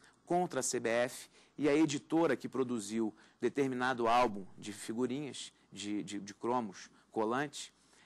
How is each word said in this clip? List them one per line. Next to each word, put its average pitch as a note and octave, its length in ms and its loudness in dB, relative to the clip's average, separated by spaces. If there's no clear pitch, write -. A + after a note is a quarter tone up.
contra F3 340 0
a B2 40 0
C - 160 0
B A#2 100 0
F A#2+ 400 0
e C#3+ 120 4
a C#3+ 60 6
editora D#3 600 4
que A#2 140 -6
produziu A2+ 680 -2
determinado B2 680 0
álbum A2+ 380 4
de G2+ 160 -10
figurinhas, B2 800 -4
de, G2+ 320 -6
de, G2+ 160 -8
de G2 140 -12
cromos, A#2 560 -4
colantes, B2 600 -4